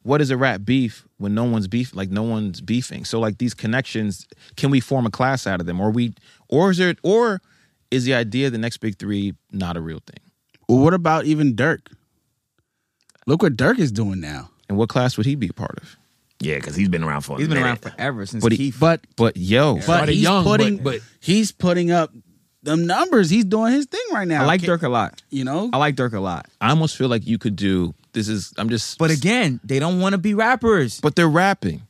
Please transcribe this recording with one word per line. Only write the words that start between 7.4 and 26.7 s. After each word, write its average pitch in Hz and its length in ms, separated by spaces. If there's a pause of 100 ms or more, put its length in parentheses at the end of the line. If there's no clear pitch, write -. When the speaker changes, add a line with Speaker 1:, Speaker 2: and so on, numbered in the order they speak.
Speaker 1:
is 127 140
the 131 100
idea 120 320
of 127 60
the 117 40
next 113 200
big 110 200
three 101 380 (160)
not 90 260
a 82 40
real 80 180
thing? - 180 (500)
Speaker 2:
Well, 123 120
what 160 160
about 160 300
even 151 300
Dirk? 131 360 (1400)
Look 165 160
what 139 120
Dirk 180 240
is 143 120
doing 98 280
now. 76 300 (180)
Speaker 1:
And 101 100
what 113 120
class 123 280
would 110 80
he 139 100
be 113 140
a - 40
part - 280
of? - 160 (420)
Speaker 3:
Yeah, 76 200
'cause 73 160
he's 95 140
been 82 140
around 73 180
for 69 140
a - 40
Speaker 4:
He's 151 80
been 151 100
around 123 260
Speaker 3:
minute. 110 120
Speaker 4:
forever 120 300
since 107 180
Speaker 1:
But 113 100
he, 113 40
Speaker 4:
Keith. 135 220
Speaker 2:
But, 165 220 (140)
Speaker 1:
but 117 220
yo, 110 380
Speaker 2:
but - 80
Speaker 3:
Started - 300
Speaker 2:
he's - 100
Speaker 3:
young, 190 200
Speaker 2:
putting, 202 340
Speaker 3:
but, 127 60
but 127 180 (180)
Speaker 2:
he's 202 320
putting 175 400
up 170 200 (520)
them 165 240
numbers. 226 420
He's 208 160
doing 220 280
his 285 120
thing 415 160 (100)
right 208 160
now. 156 140
Speaker 4:
I 135 40
like 175 160
Speaker 2:
Ca- 170 60
Speaker 4:
Dirk 170 160
a 135 60
lot. 113 400
Speaker 2:
You 135 140
know? 170 280
Speaker 4:
I 135 60
like 147 180
Dirk 123 180
a 101 60
lot. 92 280 (120)
Speaker 1:
I 107 120